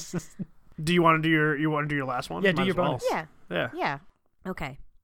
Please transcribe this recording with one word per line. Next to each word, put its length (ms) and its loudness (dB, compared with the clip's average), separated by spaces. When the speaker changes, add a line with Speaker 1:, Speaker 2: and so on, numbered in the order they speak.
Speaker 1:
<laughs> 40 -12
Speaker 2:
Do 120 2
you 80 6
wanna 200 6
do 60 2
your, 280 4
you 140 0
wanna 160 0
do 80 -4
your 120 -2
last 240 -4
one? 120 -6
Speaker 1:
Yeah, 100 4
do 100 -2
Speaker 2:
Might 40 0
Speaker 1:
your 60 2
Speaker 2:
as 60 -6
well. 140 2
Speaker 1:
bonus. 180 -4
Speaker 3:
Yeah. 140 -2
Speaker 2:
Yeah. 260 -2
Speaker 3:
Yeah. 220 -2
Okay. 320 -8